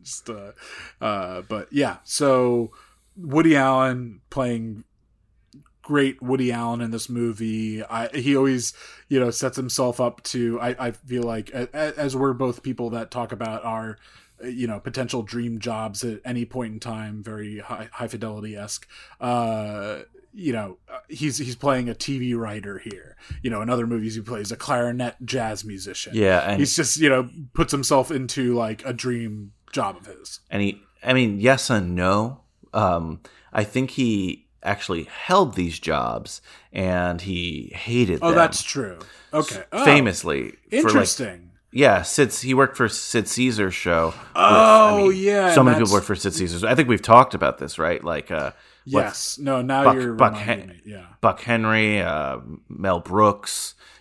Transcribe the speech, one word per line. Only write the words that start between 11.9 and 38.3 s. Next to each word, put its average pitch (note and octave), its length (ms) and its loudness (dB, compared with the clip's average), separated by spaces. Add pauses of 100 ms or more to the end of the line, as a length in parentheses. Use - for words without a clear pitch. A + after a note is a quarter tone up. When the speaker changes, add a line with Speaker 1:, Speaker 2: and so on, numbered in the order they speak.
Speaker 1:
as C#3 160 -4
we're C3+ 180 0
both B2 300 -4
people A#2+ 280 -6
that A2+ 200 -8
talk A#2+ 220 -8
about A2 320 -8
our, A2 340 -8 (460)
you B2 240 -6
know, G#2 100 -6
potential B2+ 440 -6
dream A#2 360 -6
jobs A2 460 -8
at A2 200 -8
any B2 200 -4
point A#2 300 -8
in G#2+ 60 -12
time, G#2+ 420 -10
very G#2+ 360 -12
high, A2 340 -14
High A#2+ 140 -10
Fidelity-esque. G#2+ 800 -10 (340)
Uh, G#2+ 800 -4 (320)
you F3 200 -4
know, G#2 260 -6 (100)
uh, B2+ 100 -14 (100)
he's, C3+ 300 -4
he's B2 180 -8
playing B2+ 320 0
a A2+ 60 -6
T C#3 260 -6
V B2 140 -2
writer G#2 440 -8
here. F#2 380 -16 (260)
You A#2+ 80 -4
know, G#2+ 120 -4
in A#2 80 -4
other A#2+ 180 0
movies A2 260 -4
he A2+ 60 -8
plays G#2 320 -10
a A#2 40 -8
clarinet A#2+ 680 -2
jazz A2 400 -6
musician. F#2+ 500 -12
Speaker 2:
Yeah, F#2+ 260 4
and G2 200 0
Speaker 1:
he's C#3+ 160 2
just, D3 220 0
you D3+ 100 4
know, B2+ 200 4 (260)
puts E3 180 2
himself C#3 400 2
into, B2+ 420 -2
like, A2 320 -4
a B2+ 60 -6
dream A#2 600 -6 (200)
job G2 240 -4
of - 100 -20
his. - 320 -18 (120)
Speaker 2:
And G2+ 120 -2
he, G2+ 180 -2 (220)
I B2+ 120 2
mean, A2 260 2
yes B2+ 300 4
and F2+ 260 0
no. G2+ 460 0 (320)
Um, E2+ 460 0 (300)
I G#2 140 -2
think B2+ 280 -2
he G#2+ 540 -2 (160)
actually F#2 420 -4
held F3+ 520 0
these F2 240 -2
jobs, A#1+ 640 -4 (280)
and F2+ 520 -2
he F2 520 -6
hated A2+ 460 2
Speaker 1:
Oh, E3+ 80 2
Speaker 2:
them. E3+ 80 4